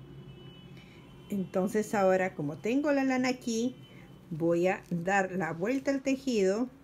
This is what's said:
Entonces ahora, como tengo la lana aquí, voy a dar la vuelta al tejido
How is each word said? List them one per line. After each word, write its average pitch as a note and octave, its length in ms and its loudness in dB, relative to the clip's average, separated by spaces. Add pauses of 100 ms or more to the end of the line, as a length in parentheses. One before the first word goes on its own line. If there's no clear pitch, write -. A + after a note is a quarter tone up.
(1300)
Entonces G3 640 0
ahora, F#3 400 4
como D3+ 240 -4
tengo C#4+ 340 2
la C#4 120 4
lana B3+ 240 2
aquí, B3 480 -2 (540)
voy E3+ 360 2
a G3 240 0
dar F#3+ 420 0
la E3+ 220 -2
vuelta B3 360 0
al C#4 120 0
tejido A#3+ 640 2 (160)